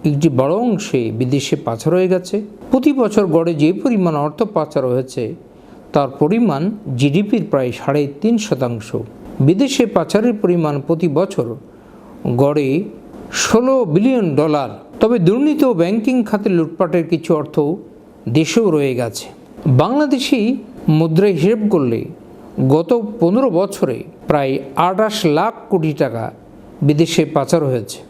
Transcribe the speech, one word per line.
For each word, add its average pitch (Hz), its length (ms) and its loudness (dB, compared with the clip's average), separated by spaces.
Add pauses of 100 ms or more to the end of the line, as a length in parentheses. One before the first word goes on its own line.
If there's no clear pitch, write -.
একটি 151 260 2
বড় 135 260 2
অংশে 165 560 -2
বিদেশে 127 440 -2
পাচার 127 380 -4
হয়ে 185 140 2
গেছে। 185 340 -2 (300)
প্রতি 269 220 2
বছর 214 340 2
গড়ে 165 260 2
যে 156 200 2
পরিমাণ 190 420 0
অর্থ 151 280 -2
পাচার 151 420 -2
হয়েছে, 127 500 -4 (580)
তার 143 160 2
পরিমাণ 180 640 0 (260)
জিডিপির 165 520 2
প্রায় 131 220 0
সাড়ে 143 360 -2 (140)
তিন 233 160 2
শতাংশ। 123 580 -4 (440)
বিদেশে 226 460 2
পাচারের 208 480 0
পরিমাণ 165 540 0
প্রতি 165 200 0
বছর 139 480 -2 (720)
গড়ে 143 560 2 (500)
ষোলো 247 520 2
বিলিয়ন 190 500 2
ডলার। 147 480 -2 (160)
তবে 226 200 2
দুর্নীতি 269 460 2
ও 247 80 4
ব্যাংকিং 220 500 0
খাতে 214 260 -2
লুটপাটের 165 580 0
কিছু 165 280 0
অর্থ 151 240 -2 (680)
দেশেও 160 420 2
রয়ে 139 240 0
গেছে। 117 300 -6 (420)
বাংলাদেশি 247 920 2 (320)
মুদ্রায় 165 440 4
হিসেব 196 260 2 (100)
করলে 127 360 0 (640)
গত 190 360 2 (140)
পনেরো 214 300 2
বছরে 165 540 -2 (240)
প্রায় 139 320 0 (160)
আটাশ 190 500 0
লাখ 170 280 2 (160)
কোটি 160 240 0
টাকা 117 380 -2 (500)
বিদেশে 151 440 2
পাচার 151 380 0
হয়েছে। 127 340 -4 (120)